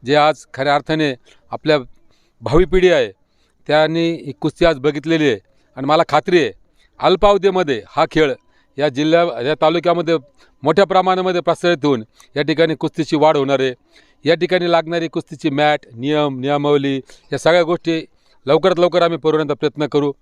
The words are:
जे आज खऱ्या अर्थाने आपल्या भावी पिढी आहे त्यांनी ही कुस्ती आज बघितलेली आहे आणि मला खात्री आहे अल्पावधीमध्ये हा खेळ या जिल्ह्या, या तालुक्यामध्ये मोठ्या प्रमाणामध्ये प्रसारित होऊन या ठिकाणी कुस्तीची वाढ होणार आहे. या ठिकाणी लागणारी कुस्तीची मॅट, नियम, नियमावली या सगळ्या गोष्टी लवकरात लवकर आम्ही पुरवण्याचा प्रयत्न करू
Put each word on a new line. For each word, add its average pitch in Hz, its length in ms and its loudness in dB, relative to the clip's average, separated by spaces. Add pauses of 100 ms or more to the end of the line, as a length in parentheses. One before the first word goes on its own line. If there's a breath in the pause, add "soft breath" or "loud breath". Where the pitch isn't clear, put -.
जे 135 100 0
आज 151 200 4 (180)
खऱ्या 143 220 -2
अर्थाने 147 400 -2 (360 soft breath)
आपल्या 147 260 0 (640)
भावी 135 240 2
पिढी 180 240 2
आहे 131 220 0 (560)
त्यांनी 160 460 0
ही 139 180 -12 (100)
कुस्ती 160 240 0
आज 160 140 2
बघितलेली 151 500 0
आहे 107 100 0 (360)
आणि 135 120 -8
मला 156 220 4
खात्री 165 300 2
आहे 120 120 -2 (480)
अल्पावधीमध्ये 180 880 2
हा 156 240 -2
खेळ 151 220 0 (440)
या 143 120 0
जिल्ह्या, 151 520 0
या 139 200 -2
तालुक्यामध्ये 170 560 0 (460 soft breath)
मोठ्या 165 220 2
प्रमाणामध्ये 185 560 0
प्रसारित 170 420 0
होऊन 135 200 0 (320 soft breath)
या 143 60 -2
ठिकाणी 156 340 0
कुस्तीची 156 400 -6
वाढ 151 220 2
होणार 139 220 0
आहे. 131 140 -2 (520 soft breath)
या 160 100 2
ठिकाणी 175 360 -2
लागणारी 165 360 -2
कुस्तीची 156 420 -6
मॅट, 147 300 0 (160)
नियम, 143 440 -2
नियमावली 143 640 0 (300 soft breath)
या 143 60 -6
सगळ्या 170 260 2
गोष्टी 165 420 -4 (400)
लवकरात 160 340 2
लवकर 175 220 2
आम्ही 170 160 0
पुरवण्याचा 156 360 0
प्रयत्न 147 340 -4
करू 143 240 -2 (100)